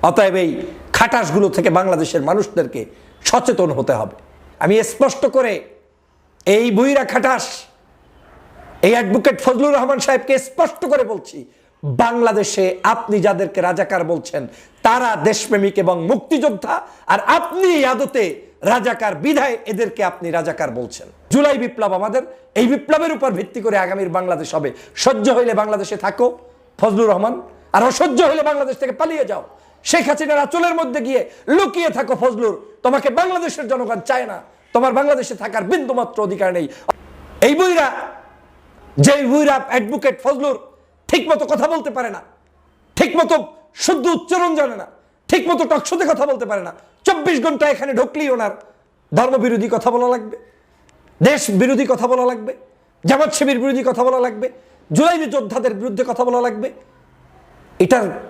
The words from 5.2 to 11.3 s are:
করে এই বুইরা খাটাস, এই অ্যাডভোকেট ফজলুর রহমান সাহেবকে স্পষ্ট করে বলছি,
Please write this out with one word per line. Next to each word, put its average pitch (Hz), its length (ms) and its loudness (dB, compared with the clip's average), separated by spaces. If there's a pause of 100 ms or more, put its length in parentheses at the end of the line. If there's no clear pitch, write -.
করে 247 160 2 (920)
এই 214 200 4 (100)
বুইরা 269 360 4
খাটাস, 247 320 0 (1400)
এই 208 100 6
অ্যাডভোকেট 220 480 2
ফজলুর 262 320 2
রহমান 262 300 0
সাহেবকে 269 280 2 (140)
স্পষ্ট - 340 -2 (100)
করে 262 200 2
বলছি, 170 260 -12 (640)